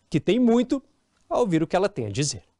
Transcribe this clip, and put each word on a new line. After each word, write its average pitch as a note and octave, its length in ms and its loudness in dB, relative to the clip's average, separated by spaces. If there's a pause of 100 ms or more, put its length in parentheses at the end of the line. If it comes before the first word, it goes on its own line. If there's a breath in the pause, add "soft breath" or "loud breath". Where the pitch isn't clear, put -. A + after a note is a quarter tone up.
que D#3 100 -2
tem G#3 200 0
muito B3 440 2 (440)
a - 120 -2
ouvir E3 240 0
o D#3 40 -2
que - 80 -2
ela F#3+ 140 0
tem A#2+ 160 -8
a G#2 60 -6
dizer. B2 320 -4 (160)